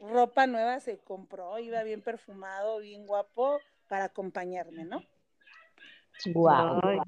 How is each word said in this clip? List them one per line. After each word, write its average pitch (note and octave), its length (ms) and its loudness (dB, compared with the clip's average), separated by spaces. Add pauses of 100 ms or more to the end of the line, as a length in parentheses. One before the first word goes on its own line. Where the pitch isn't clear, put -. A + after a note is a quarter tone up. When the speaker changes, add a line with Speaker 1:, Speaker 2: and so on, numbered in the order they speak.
Speaker 1:
ropa A#3+ 460 4
nueva A#3+ 340 0
se G#3 180 -8
compró, F#3+ 600 -12
iba A#3 240 -4
bien G#3+ 200 -8
perfumado, G3+ 760 -6
bien G#3 260 -16
guapo A#3+ 520 0 (300)
para G3 160 -2
acompañarme, F3+ 800 -8
¿no? F#3+ 180 -10 (1200)
Speaker 2:
Guau. D#3+ 580 6
Speaker 3:
Ay, G3 240 2